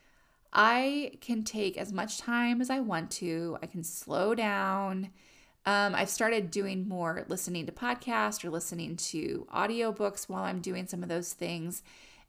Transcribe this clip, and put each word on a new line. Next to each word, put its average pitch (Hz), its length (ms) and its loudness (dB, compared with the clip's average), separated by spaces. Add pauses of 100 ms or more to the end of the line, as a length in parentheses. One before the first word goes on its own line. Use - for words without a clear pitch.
(540)
I 262 640 6
can 220 240 -2
take 208 340 -2
as 202 140 -4
much 202 280 -4
time 240 420 2
as 254 80 0
I 262 100 2
want 185 320 0
to. 165 500 -2
I 160 40 -6
can 165 180 -6
slow 175 520 0
down." 196 720 0 (560)
Um, 202 300 4
I've 196 140 2
started 220 420 2
doing 190 380 -2
more 175 400 -2
listening 180 380 -2
to - 40 -6
podcasts 233 720 -2
or - 60 -4
listening 170 480 -4
to - 560 -4
audiobooks 214 720 0
while 190 160 -4
I'm 185 160 -2
doing 185 280 -4
some 180 160 -6
of 175 60 -6
those 175 220 -2
things 170 520 -4 (460)